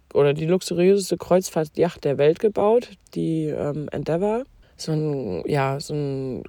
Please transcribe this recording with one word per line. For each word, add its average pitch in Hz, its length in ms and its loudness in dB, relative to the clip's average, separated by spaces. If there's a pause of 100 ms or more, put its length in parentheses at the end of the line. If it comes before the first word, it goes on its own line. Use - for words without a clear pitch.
(140)
oder 143 200 4
die 156 140 -4
luxuriöseste 180 720 2
Kreuzfahrtjacht 175 880 0
der 139 140 0
Welt 151 220 4
gebaut, 214 500 2 (240)
die, 160 320 -2
ähm, 147 460 -4
Endeavour. 202 540 -2 (300)
So - 180 -6
ein, 139 520 -2
ja, 135 340 0
so 151 140 -10
ein 135 540 -4